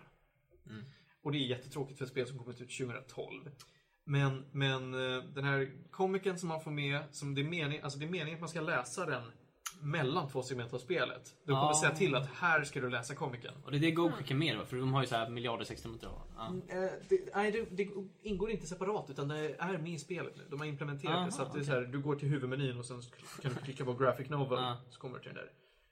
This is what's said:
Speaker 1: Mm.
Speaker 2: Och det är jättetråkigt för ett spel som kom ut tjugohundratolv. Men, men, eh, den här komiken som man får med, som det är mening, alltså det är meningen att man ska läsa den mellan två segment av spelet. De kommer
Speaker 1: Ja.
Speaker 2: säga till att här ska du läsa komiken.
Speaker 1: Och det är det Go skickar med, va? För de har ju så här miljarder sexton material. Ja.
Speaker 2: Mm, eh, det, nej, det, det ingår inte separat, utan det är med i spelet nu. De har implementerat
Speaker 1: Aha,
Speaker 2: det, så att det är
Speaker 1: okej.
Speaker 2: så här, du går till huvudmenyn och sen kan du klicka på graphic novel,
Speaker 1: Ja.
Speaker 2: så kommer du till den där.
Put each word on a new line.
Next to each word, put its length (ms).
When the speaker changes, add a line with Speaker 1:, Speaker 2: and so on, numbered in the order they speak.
Speaker 1:
Mm. 140
Speaker 2:
Och 80
det 60
är 100
jättetråkigt 500
för 80
ett 60
spel 160
som 120
kom 100
ut 220
tjugohundratolv. 800
Men, 460
men, 420
eh, 300
den 200
här 280
komiken 480
som 100
man 120
får 100
med, 400
som 240
det 60
är 40
mening, 360
alltså 180
det 60
är 40
meningen 260
att 60
man 80
ska 120
läsa 440
den 180
mellan 480
två 140
segment 300
av 60
spelet. 560
De 60
kommer 160
Speaker 1:
Ja. 140
Speaker 2:
säga 140
till 200
att 120
här 360
ska 180
du 80
läsa 260
komiken. 380
Speaker 1:
Och 60
det 60
är 20
det 120
Go 200
skickar 240
med, 220
va? 80
För 120
de 160
har 80
ju 60
så 80
här 140
miljarder 360
sexton 260
material. 300
Ja. 120
Speaker 2:
Mm, 220
eh, 220
det, 260
nej, 160
det, 200
det 180
ingår 300
inte 160
separat, 420
utan 180
det 320
är 180
med 160
i 60
spelet 380
nu. 120
De 100
har 80
implementerat 480
Speaker 1:
Aha, 100
Speaker 2:
det, 60
så 100
att 120
det 40
är 40
Speaker 1:
okej. 40
Speaker 2:
så 60
här, 100
du 200
går 140
till 140
huvudmenyn 480
och 80
sen 160
kan 120
du 60
klicka 260
på 80
graphic 360
novel, 300
Speaker 1:
Ja. 300
Speaker 2:
så 100
kommer 180
du 60
till 100
den 120
där. 60